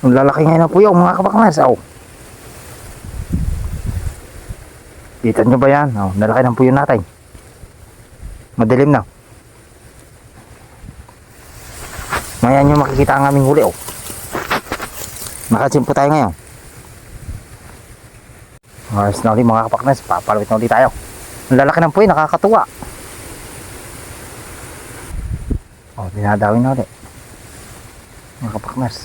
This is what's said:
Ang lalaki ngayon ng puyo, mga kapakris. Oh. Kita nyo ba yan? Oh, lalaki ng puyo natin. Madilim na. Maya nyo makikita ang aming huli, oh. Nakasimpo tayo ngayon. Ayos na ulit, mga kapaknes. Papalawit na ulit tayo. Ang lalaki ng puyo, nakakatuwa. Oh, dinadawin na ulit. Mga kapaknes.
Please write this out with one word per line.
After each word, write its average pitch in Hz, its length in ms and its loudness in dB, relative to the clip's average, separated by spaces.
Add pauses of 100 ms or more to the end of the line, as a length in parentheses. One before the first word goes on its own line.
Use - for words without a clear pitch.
Ang 131 140 4
lalaki 139 320 4
ngayon 160 180 6
ng 156 80 0
puyo, 202 220 6
mga 175 240 4
kapakris. 196 420 4
Oh. 127 160 4 (3500)
Kita 113 220 0
nyo 123 160 4
ba 135 100 4
yan? 143 240 4
Oh, 98 220 -2
lalaki 107 260 2
ng 123 160 2
puyo 127 160 4
natin. 139 300 2 (1500)
Madilim 127 400 4
na. 113 80 2 (3500)
Maya 135 220 4
nyo 147 160 4
makikita 135 400 2
ang 139 100 2
aming 139 160 2
huli, 143 180 4
oh. 92 120 0 (1800)
Nakasimpo 120 420 0
tayo 139 160 2
ngayon. 143 240 2 (2500)
Ayos 101 280 0
na 110 120 2
ulit, 120 120 2
mga 113 220 4
kapaknes. 127 340 0
Papalawit 104 480 -2
na 113 80 0
ulit 113 160 0
tayo. 123 160 4 (580)
Ang 127 120 4
lalaki 139 200 2
ng 165 140 2
puyo, 208 140 4
nakakatuwa. 170 560 2 (3250)
Oh, 98 160 -10
dinadawin 104 540 2
na 131 80 0
ulit. 131 160 -4 (1500)
Mga 113 120 -8
kapaknes. 113 520 -8